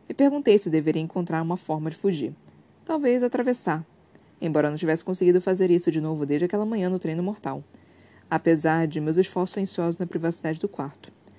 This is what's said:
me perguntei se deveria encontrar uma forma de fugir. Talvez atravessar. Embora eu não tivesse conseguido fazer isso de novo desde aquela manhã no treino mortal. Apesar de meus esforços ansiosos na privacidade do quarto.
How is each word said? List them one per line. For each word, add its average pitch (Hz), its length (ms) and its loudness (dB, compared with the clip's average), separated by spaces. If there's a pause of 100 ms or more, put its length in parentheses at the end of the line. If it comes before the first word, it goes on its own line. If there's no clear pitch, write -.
me - 60 -8
perguntei 277 440 4
se 185 100 0
deveria 156 320 0
encontrar 170 400 -4
uma 165 160 -2
forma 156 340 -6
de 156 60 -14
fugir. 151 380 -2 (500)
Talvez 262 380 0
atravessar. 240 640 -2 (560)
Embora 151 240 2
eu 147 60 0
não 151 40 -6
tivesse 160 280 -2
conseguido 180 360 4
fazer 185 300 2
isso 170 220 4
de 156 80 0
novo 151 260 -4
desde 151 180 0
aquela 208 220 -2
manhã 202 240 -2
no 185 80 -2
treino 170 240 -4
mortal. 147 400 -6 (680)
Apesar 160 600 2
de 156 120 -4
meus 156 160 0
esforços 185 400 0
ansiosos 175 400 -2
na 175 100 -4
privacidade 165 520 -4
do 202 100 -4
quarto. - 440 -10 (260)